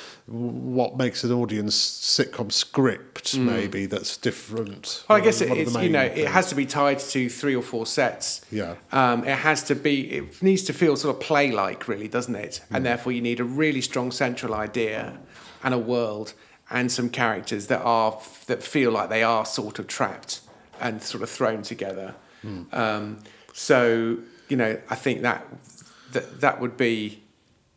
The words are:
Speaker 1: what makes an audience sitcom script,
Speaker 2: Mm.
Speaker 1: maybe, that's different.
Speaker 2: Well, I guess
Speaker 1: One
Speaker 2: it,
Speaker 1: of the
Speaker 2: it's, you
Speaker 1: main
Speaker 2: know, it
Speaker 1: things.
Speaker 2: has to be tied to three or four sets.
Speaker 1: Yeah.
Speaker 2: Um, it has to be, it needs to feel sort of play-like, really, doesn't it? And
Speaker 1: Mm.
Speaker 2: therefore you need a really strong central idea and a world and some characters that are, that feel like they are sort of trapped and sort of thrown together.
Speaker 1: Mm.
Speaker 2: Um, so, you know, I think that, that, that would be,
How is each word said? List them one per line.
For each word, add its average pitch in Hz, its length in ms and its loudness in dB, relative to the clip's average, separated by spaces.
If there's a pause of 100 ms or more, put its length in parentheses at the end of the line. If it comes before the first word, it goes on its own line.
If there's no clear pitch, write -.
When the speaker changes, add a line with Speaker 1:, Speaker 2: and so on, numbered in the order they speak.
(320)
Speaker 1:
what 123 680 -2
makes 123 260 0
an 120 80 2
audience 107 460 0
sitcom - 760 0
script, - 840 0
Speaker 2:
Mm. 135 100 0
Speaker 1:
maybe, 98 400 0
that's 95 320 -4
different. 107 920 -6
Speaker 2:
Well, 214 80 10
I 196 40 6
guess 214 200 6
Speaker 1:
One - 80 2
Speaker 2:
it, - 20 2
Speaker 1:
of - 60 2
the 160 60 2
Speaker 2:
it's, 233 100 0
you - 60 2
Speaker 1:
main 175 120 2
Speaker 2:
know, 143 120 6
it 127 120 0
Speaker 1:
things. 147 140 0
Speaker 2:
has 185 200 4
to 143 60 -2
be 139 100 2
tied 139 340 2
to 127 300 0
three 135 260 -2
or 120 60 0
four 113 240 -4
sets. - 560 0 (100)
Speaker 1:
Yeah. 90 240 -4 (160)
Speaker 2:
Um, 123 340 4
it 135 140 0
has 151 240 2
to 139 120 0
be, 143 360 0
it - 300 -6
needs 190 220 4
to 147 100 -2
feel 156 220 4
sort 143 200 0
of - 60 -8
play-like, 127 680 2
really, 107 200 -4
doesn't 120 280 -2
it? 104 260 -8 (100)
And 135 100 0
Speaker 1:
Mm. 131 60 0
Speaker 2:
therefore 120 240 0
you 120 100 -2
need 120 180 0
a 120 40 0
really 135 380 0
strong 127 300 -2
central 123 420 -2
idea 107 640 -2 (460)
and 131 100 0
a 123 60 2
world 110 540 -2 (360)
and 123 220 0
some 120 180 0
characters 110 580 -2
that 123 160 0
are, 113 340 2 (300)
that - 160 -2
feel 131 280 2
like 104 180 0
they 110 140 2
are 113 220 2
sort 104 340 -6
of 101 80 -8
trapped - 520 -4 (400)
and 113 240 -4
sort - 180 -8
of 117 80 -6
thrown 110 320 0
together. 95 540 -8 (300)
Speaker 1:
Mm. 95 280 -10
Speaker 2:
Um, 107 440 -2 (360)
so, 117 640 4 (300)
you 139 100 0
know, 110 200 2 (120)
I 131 60 -4
think 123 260 -2
that, 120 240 0 (680)
that, - 280 -4
that - 200 4
would 120 160 -4
be, 110 420 0 (580)